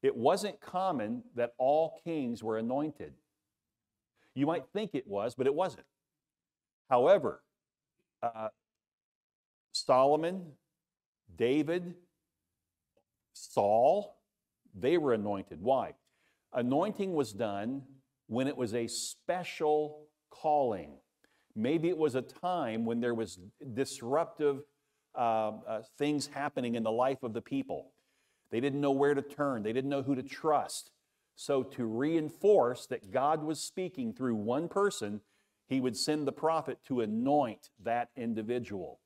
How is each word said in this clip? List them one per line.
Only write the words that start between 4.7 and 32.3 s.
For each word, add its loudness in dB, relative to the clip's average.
think -6
it -4
was, -4
but 0
it 2
wasn't. -4
However, 6
uh, -4
Solomon, 2
David, 0
Saul, 2
they 2
were 2
anointed. -2
Why? 0
Anointing 0
was -2
done -4
when 0
it -4
was -2
a -2
special -2
calling. 0
Maybe 0
it -2
was 2
a 0
time -4
when -2
there 0
was -4
disruptive, -2
uh, 0
uh, -4
things 0
happening -4
in -2
the 0
life 0
of -6
the -4
people. -6
They 0
didn't 0
know 2
where 4
to 0
turn. -2
They -2
didn't 0
know 0
who 0
to -6
trust. -2
So 0
to -6
reinforce 2